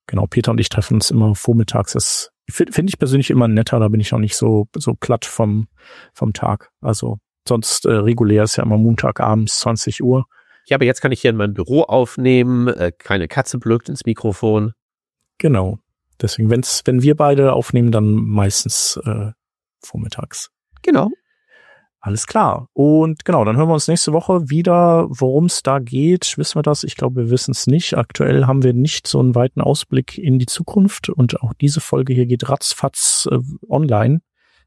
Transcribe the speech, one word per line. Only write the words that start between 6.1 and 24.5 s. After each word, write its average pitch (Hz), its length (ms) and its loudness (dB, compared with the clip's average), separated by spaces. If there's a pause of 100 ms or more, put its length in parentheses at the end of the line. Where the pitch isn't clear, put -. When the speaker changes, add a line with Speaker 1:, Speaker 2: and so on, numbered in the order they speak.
Speaker 1:
vom 110 200 -2
Tag. - 360 -6 (120)
Also 113 380 -4 (280)
sonst, - 380 -2
äh, 117 60 2
regulär 107 520 2
ist - 140 -2
ja - 60 -2
immer 107 140 2
Montagabends 110 840 0
zwanzig - 440 -4
Uhr. 127 220 2 (400)
Speaker 2:
Ja, 143 100 0
aber 135 100 0
jetzt 127 160 0
kann 131 120 -2
ich - 80 -4
hier 127 80 2
in 113 80 0
meinem 104 160 -2
Büro 123 300 0
aufnehmen, 123 840 2
äh, 87 300 -2
keine 92 320 -4
Katze - 280 -6
blökt 117 300 -2
ins - 180 -10
Mikrofon. 107 680 -2 (640)
Speaker 1:
Genau. 104 420 0 (420)
Deswegen, 110 280 -2
wenn's, 120 340 0
wenn 127 180 2
wir 147 140 4
beide 143 380 4
aufnehmen, 120 400 2
dann 107 220 2
meistens, 104 880 -2
äh, 107 260 -4 (500)
vormittags. - 680 -12 (320)
Speaker 2:
Genau. 269 300 2 (920)
Speaker 1:
Alles 101 260 -6
klar. 127 460 0
Und 156 520 2
genau, 156 180 2
dann 110 140 2
hören 160 100 2
wir 165 60 2
uns 156 160 0
nächste 160 240 0
Woche 170 360 0
wieder. 170 600 2